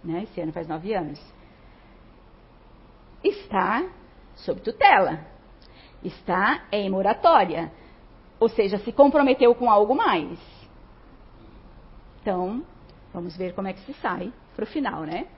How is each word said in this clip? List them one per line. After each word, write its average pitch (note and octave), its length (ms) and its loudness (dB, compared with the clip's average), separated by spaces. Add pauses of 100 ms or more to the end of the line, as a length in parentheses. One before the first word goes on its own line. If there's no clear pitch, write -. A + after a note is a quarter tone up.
Né? E3+ 200 -6
Esse F3 180 -12
ano D#3+ 100 -8
faz E3 160 -10
nove E3 260 -8
anos. D3+ 260 -6 (2000)
Está A3+ 640 -2 (480)
sob - 260 -8
tutela. F#3 640 2 (800)
Está F#3+ 680 -2
em G3+ 180 -2
moratória. F#3+ 800 2 (680)
Ou A3+ 100 4
seja, G3+ 300 0
se A3+ 120 -8
comprometeu C4+ 640 6
com A#3+ 140 0
algo G#3 260 4
mais. F3+ 420 -2 (1800)
Então, G3 420 -4 (500)
vamos F3 240 -12
ver F3+ 160 -8
como G3 140 -6
é F#3 60 -8
que F#3+ 80 -16
se D4 140 -16
sai F#3 380 -8 (220)
pro A3 100 -6
final, G3 380 -6
né? F3 240 -8 (100)